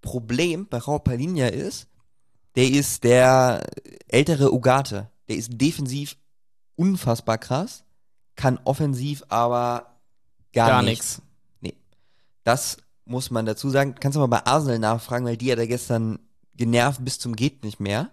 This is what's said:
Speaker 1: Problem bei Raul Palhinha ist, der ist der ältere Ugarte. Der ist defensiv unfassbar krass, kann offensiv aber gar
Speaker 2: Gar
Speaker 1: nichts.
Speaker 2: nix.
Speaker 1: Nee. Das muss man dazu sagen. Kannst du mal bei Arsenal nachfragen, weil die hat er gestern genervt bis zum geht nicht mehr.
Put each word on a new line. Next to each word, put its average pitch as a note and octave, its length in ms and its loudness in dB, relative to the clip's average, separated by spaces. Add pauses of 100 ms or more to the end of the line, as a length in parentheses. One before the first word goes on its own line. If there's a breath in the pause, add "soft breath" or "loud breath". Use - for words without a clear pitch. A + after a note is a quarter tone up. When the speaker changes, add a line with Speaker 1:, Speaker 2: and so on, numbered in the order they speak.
Speaker 1:
Problem D#3 680 -4
bei A#2+ 100 -6
Raul C#3+ 220 -4
Palhinha C3+ 480 -2
ist, C#3 380 -4 (680)
der B2+ 120 4
ist C#3 360 0
der B2+ 600 6 (440)
ältere C#3 440 4
Ugarte. B2 580 0 (180)
Der G#2+ 80 -4
ist A2+ 160 -8
defensiv C#3 640 -4 (580)
unfassbar C#3+ 640 0
krass, - 460 -6 (500)
kann B2+ 300 0
offensiv C#3 640 -2
aber A#2+ 720 -2 (520)
gar A2+ 160 4
Speaker 2:
Gar B2 140 4
Speaker 1:
nichts. - 360 -4
Speaker 2:
nix. - 40 -20 (380)
Speaker 1:
Nee. - 160 -10 (680)
Das - 360 -2 (260)
muss B2+ 260 -8
man A2+ 160 -2
dazu A2 240 -4
sagen. C#3 240 0
Kannst C#3 220 -2
du D3+ 40 2
mal C#3 60 4
bei A#2+ 180 2
Arsenal C3+ 360 0
nachfragen, A#2 440 -2
weil A#2 120 -2
die B2 160 -2
hat A#2 80 0
er A2+ 80 -2
gestern A2+ 500 -2 (380)
genervt B2 480 2
bis C3 160 -8
zum A#2 160 -6
geht C3 260 -4
nicht G#2+ 160 -12
mehr. G#2 340 -4